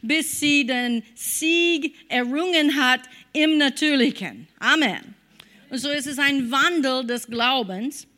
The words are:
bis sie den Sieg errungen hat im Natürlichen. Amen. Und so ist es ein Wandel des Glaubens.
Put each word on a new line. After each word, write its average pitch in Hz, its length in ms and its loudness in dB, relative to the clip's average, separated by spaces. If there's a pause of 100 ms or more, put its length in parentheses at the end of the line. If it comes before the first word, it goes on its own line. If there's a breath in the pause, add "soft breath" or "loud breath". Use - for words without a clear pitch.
bis 302 400 -2
sie 285 240 2
den 240 380 -2 (120)
Sieg 330 800 -2 (140 loud breath)
errungen 285 680 0
hat 254 280 2 (320 loud breath)
im 311 240 2
Natürlichen. 254 880 0 (100)
Amen. 262 560 0 (540 loud breath)
Und 254 100 -8
so 269 120 -4
ist 285 160 -4
es 277 120 -6
ein 277 320 2
Wandel 269 560 2
des 240 200 -4
Glaubens. 233 800 -2 (100)